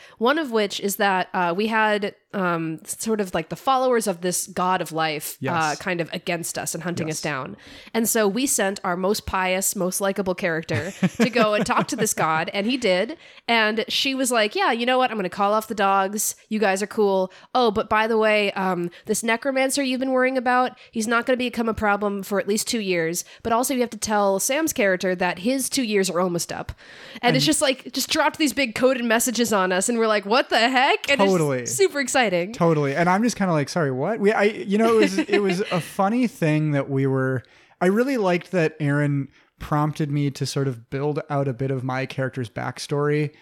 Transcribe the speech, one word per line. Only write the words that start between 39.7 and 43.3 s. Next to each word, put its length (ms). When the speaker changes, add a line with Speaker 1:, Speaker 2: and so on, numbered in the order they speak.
Speaker 2:
me 180
to 160
sort 220
of 240
build 280
out 160
a 60
bit 180
of 120
my 220
character's 440
backstory 800